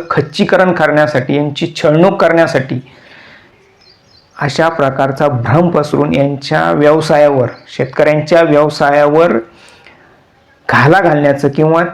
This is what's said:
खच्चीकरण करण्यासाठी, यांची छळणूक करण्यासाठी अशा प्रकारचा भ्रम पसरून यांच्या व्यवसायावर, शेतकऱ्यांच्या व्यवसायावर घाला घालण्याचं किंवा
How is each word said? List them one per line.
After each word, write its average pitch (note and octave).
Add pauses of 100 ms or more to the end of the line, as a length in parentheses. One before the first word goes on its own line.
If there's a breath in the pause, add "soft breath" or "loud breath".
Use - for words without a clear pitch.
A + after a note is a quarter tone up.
(100)
खच्चीकरण F3+
करण्यासाठी, D3
यांची D3
छळणूक F3
करण्यासाठी E3 (1600 loud breath)
अशा D3+
प्रकारचा C#3
भ्रम C3+
पसरून D3
यांच्या D3
व्यवसायावर, D3 (300)
शेतकऱ्यांच्या D3+
व्यवसायावर D3 (1400 soft breath)
घाला C#3+
घालण्याचं D3
किंवा D#3 (120)